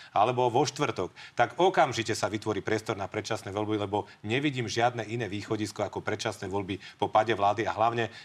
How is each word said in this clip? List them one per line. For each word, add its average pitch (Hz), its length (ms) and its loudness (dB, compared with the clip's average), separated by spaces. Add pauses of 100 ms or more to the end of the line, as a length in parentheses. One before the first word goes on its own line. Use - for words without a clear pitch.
(120)
alebo 123 340 4
vo 123 160 4
štvrtok, 131 480 -2 (240)
tak - 240 2
okamžite 147 560 4
sa 104 140 0
vytvorí 104 320 -2
priestor 107 340 -2
na 98 160 -6
predčasné 104 400 -6
voľby, 104 300 -2
lebo 101 260 -2 (160)
nevidím 127 480 -2
žiadne 117 320 0
iné 113 240 -4
východisko 104 560 -4
ako 98 160 -4
predčasné 104 480 -4
voľby 95 320 -4 (160)
po 101 160 -2
pade 110 240 4
vlády 101 320 2
a 87 80 -2
hlavne 117 320 2 (180)